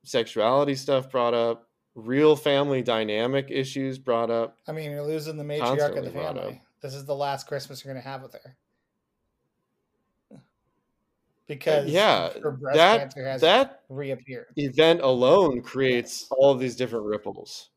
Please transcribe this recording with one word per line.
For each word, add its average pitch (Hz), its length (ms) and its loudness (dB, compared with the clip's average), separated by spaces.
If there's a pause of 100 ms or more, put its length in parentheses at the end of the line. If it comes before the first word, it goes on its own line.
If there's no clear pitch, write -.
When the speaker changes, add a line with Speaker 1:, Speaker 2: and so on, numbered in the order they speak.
Speaker 1:
sexuality 127 680 0
stuff 131 360 -2
brought 120 240 0
up, 117 340 -2 (260)
real 139 420 2
family 143 460 0
dynamic 117 680 -2
issues 135 480 -6
brought 117 320 -2
up. 113 360 -4
Speaker 2:
I 160 60 -10
mean, 156 180 -10
you're 147 120 -10
losing 151 340 -6
the 147 80 -10
matriarch 147 160 -6
of 127 180 0
Speaker 1:
Constantly 147 240 -2
Speaker 2:
the - 80 -10
Speaker 1:
brought 82 280 -8
up. 90 60 -10
Speaker 2:
family. - 180 -14 (180)
This 135 140 -12
is 139 100 -14
the 143 100 -6
last 139 320 -6
Christmas 135 380 -12
you're 135 80 -14
gonna 127 120 -12
have 135 180 -12
with 131 100 -20
her. - 240 -20 (3000)
Because 143 440 -2
Speaker 1:
Yeah, 151 520 2
Speaker 2:
her 151 100 -4
breast 135 240 -4
Speaker 1:
that, 185 220 6
Speaker 2:
cancer 135 260 -8
has 131 160 -6
Speaker 1:
that 226 480 4
Speaker 2:
reappeared. 131 680 -10
Speaker 1:
event 151 440 4
alone 131 600 4
creates 127 580 -2
Speaker 2:
Yes. - 100 -18
Speaker 1:
all 135 220 6
of 127 80 0
these 123 160 -4
different 113 300 -4
ripples. 101 720 -10